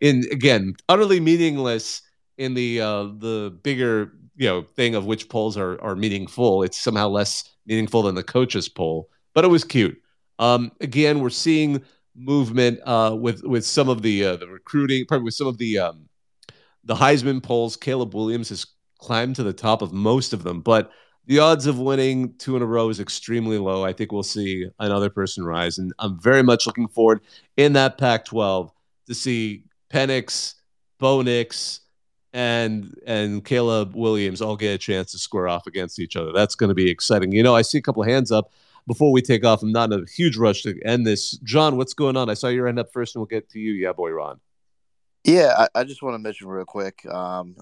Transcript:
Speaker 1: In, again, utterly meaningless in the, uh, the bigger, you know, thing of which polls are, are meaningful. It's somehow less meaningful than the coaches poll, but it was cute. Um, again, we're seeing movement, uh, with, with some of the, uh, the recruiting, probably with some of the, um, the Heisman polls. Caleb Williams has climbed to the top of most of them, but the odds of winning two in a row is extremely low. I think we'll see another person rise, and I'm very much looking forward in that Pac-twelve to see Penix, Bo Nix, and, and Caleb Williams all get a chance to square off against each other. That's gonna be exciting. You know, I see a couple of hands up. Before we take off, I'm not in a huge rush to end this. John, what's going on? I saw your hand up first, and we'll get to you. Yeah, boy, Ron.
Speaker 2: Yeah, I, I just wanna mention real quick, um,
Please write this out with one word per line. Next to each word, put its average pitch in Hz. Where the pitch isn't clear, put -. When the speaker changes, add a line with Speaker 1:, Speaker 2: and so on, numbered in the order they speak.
Speaker 1:
In, 131
again, 113
utterly 196
meaningless 151
in 131
the, 120
uh, 104
the 104
bigger, 123
you 131
know, 90
thing 120
of 101
which 110
polls 110
are, 92
are 98
meaningful. 98
It's 92
somehow 104
less 101
meaningful 110
than 98
the 90
coaches 123
poll, 80
but 160
it 185
was 165
cute. 104
Um, 120
again, 147
we're 127
seeing 151
movement, 123
uh, 113
with, 113
with 117
some 139
of 117
the, 101
uh, 90
the 87
recruiting, 131
probably 135
with 117
some 143
of 127
the, 110
um, 80
the -
Heisman 131
polls. 117
Caleb 123
Williams 110
has 95
climbed 123
to 139
the 98
top 110
of 92
most 110
of 101
them, 87
but 110
the 135
odds 156
of 139
winning 131
two -
in 123
a 117
row 113
is 104
extremely 113
low. 95
I 92
think 107
we'll 101
see 95
another 101
person 98
rise, 85
and 92
I'm 98
very 127
much 120
looking 120
forward 113
in 143
that 135
Pac-twelve 110
to 123
see 110
Penix, 135
Bo 135
Nix, 120
and, 117
and 104
Caleb 113
Williams 104
all 107
get 104
a 95
chance 95
to 92
square 90
off 87
against 90
each 87
other. 82
That's 101
gonna 98
be 90
exciting. 95
You 107
know, 123
I 113
see 147
a 127
couple 110
of 104
hands 123
up. 110
Before 143
we 127
take 120
off, 110
I'm 107
not 113
in 95
a -
huge 160
rush 110
to 95
end 117
this. -
John, 139
what's 131
going 135
on? 123
I 107
saw 127
your 123
hand 120
up 117
first, 120
and 120
we'll 107
get 110
to 113
you. 107
Yeah, 92
boy, 85
Ron. 73
Speaker 2:
Yeah, 156
I, 120
I 127
just 139
wanna 123
mention 107
real 95
quick, 95
um, 90